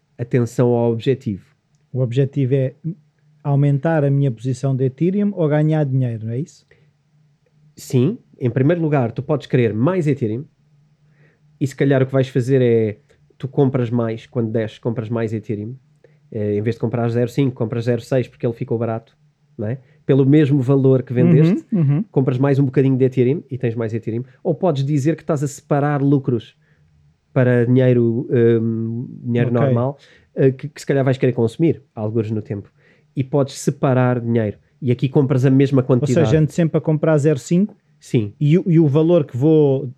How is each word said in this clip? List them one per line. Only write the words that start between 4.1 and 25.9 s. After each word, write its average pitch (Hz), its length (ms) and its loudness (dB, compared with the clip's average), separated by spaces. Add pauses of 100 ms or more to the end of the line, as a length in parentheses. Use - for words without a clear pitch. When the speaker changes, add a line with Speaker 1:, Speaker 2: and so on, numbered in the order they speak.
Speaker 2:
minha 139 220 2
posição 127 420 -4
de 131 120 0
Ethereum 190 480 -2
ou 175 140 -2
ganhar 151 360 0
dinheiro, 123 420 -2
não 113 60 -6
é 120 80 -6
isso? - 260 -14 (1080)
Speaker 1:
Sim. 139 420 -2 (200)
Em 123 120 -2
primeiro 156 320 0
lugar, 139 300 -2
tu - 100 -8
podes 147 240 -4
querer 120 280 0
mais 156 320 0
Ethereum 123 380 -2 (1160)
e 139 60 -2
se - 80 -6
calhar 139 280 2
o 131 40 0
que 131 60 -6
vais 135 160 0
fazer 131 340 0
é 113 360 2 (400)
tu - 100 -10
compras 127 420 0
mais, 117 360 -4
quando 117 240 -4
desce, 110 300 -4
compras 113 280 -6
mais 113 240 -4
Ethereum. 107 440 -8 (560)
Eh, 104 240 -2
em 104 60 -2
vez 110 140 -2
de - 40 -20
comprar 117 300 -2
zero 120 180 0
cinco, 131 260 -2
compras 113 300 -6
zero 120 160 0
seis 127 280 -2
porque - 180 -10
ele 120 80 -2
ficou 123 240 -6
barato, 113 380 -6 (400)
não 110 120 -8
é? 131 100 -6 (280)
Pelo 139 200 4
mesmo 143 340 4
valor 131 420 2
que 127 100 -10
vendeste, 165 600 4
Speaker 2:
Uhum, 190 80 2
uhum. 147 300 0
Speaker 1:
compras 131 280 0
mais 139 200 2
um 143 60 4
bocadinho 135 320 2
de 127 80 2
Ethereum 131 460 0
e 127 60 -8
tens 117 180 -4
mais 113 200 -4
Ethereum. 117 300 -6 (180)
Ou 170 120 -2
podes 139 300 -2
dizer 151 320 0
que - 60 -14
estás 151 200 -4
a 147 60 -2
separar 143 540 -2